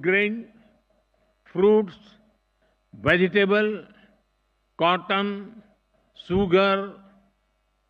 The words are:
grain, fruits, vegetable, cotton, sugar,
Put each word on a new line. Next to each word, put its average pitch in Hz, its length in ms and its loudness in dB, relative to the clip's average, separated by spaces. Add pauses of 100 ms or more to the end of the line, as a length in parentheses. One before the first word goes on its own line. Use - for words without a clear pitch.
grain, 208 380 -2 (1120)
fruits, 202 440 2 (960)
vegetable, 190 720 2 (1120)
cotton, 180 500 -2 (1000)
sugar, 196 480 2 (1120)